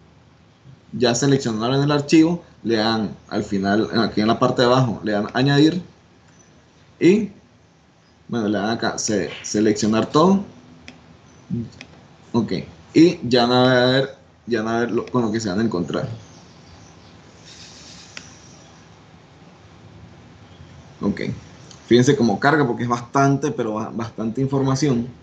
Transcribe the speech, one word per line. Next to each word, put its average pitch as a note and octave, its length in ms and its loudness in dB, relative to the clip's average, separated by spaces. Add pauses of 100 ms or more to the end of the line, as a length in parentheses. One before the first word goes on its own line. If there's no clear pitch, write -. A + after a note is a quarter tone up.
(920)
ya A#2+ 220 0
seleccionaron C3 680 -2
el D3 100 0
archivo, D#3+ 500 2 (220)
le A2+ 120 0
dan G#2+ 380 -2 (140)
al G#2+ 160 -4
final, G2+ 440 -2 (120)
aquí G#2 200 -2
en G#2+ 60 2
la A2+ 140 0
parte B2+ 220 2
de A#2+ 40 4
abajo, B2 380 2
le G#2+ 80 -2
dan G#2 220 -2
añadir C#3+ 480 2 (1160)
y, G3+ 320 4 (960)
bueno, A2+ 220 -4
le G#2 100 -2
dan G2+ 120 -4
acá, A2+ 280 -4
se-, G2+ 320 -2 (120)
seleccionar G#2+ 640 0
todo. F#3 340 2 (1900)
Ok, G#2+ 200 -2 (400)
y E3 360 6
ya A#2+ 180 4
van B2 60 2
a B2+ 340 4
ver, C3 300 0 (300)
ya A2+ 160 -2
van A2+ 120 -4
a A#2 60 -2
ver A#2+ 100 -2
lo, A2+ 160 -4
con B2+ 160 -2
lo A2 80 -2
que A2 80 -2
se A2 100 -6
van F#2+ 120 -2
a A2+ 40 0
encontrar. F2 440 -4 (4000)
Ok, G2 200 -2 (640)
fíjense B2 300 4
cómo G#2+ 240 0
carga D3 260 2
porque A#2 160 -4
es A#2+ 60 -6
bastante, C#3 640 0
pero A2+ 220 -4
ba-, G#2+ 200 -8
bastante A2+ 460 -8
información. C3+ 640 0 (160)